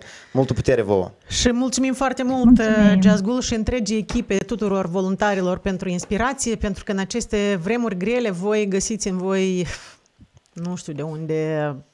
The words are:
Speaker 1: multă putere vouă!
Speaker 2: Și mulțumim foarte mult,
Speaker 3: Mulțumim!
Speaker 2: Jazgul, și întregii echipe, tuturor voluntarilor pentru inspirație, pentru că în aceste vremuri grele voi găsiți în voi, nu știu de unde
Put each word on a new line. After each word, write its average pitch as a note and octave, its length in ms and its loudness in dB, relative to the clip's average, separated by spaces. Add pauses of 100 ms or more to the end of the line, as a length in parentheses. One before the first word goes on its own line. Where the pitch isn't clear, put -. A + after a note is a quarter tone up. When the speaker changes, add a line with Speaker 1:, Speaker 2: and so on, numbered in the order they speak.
(320)
Speaker 1:
multă C3 200 2
putere A#2+ 300 2
vouă! G2 280 2 (180)
Speaker 2:
Și - 240 2
mulțumim B3+ 400 0
foarte C4 300 -2
mult, B3+ 220 0
Speaker 3:
Mulțumim! A3 560 6
Speaker 2:
Jazgul, G#3 400 4
și A#3+ 140 -2
întregii A3 420 -2
echipe, A3 380 -2
tuturor G3 540 -2
voluntarilor F#3 680 0
pentru F#3+ 300 -4
inspirație, A3 640 -2
pentru G3+ 300 -6
că G#3+ 80 -4
în G3 60 -2
aceste G3+ 640 -2
vremuri A3 340 -2
grele A3+ 340 0
voi G#3 380 0
găsiți G3 400 -2
în F#3 80 -2
voi, F#3 500 0 (880)
nu F3 240 -6
știu - 160 -10
de C#3+ 100 -6
unde D#3 720 -4 (200)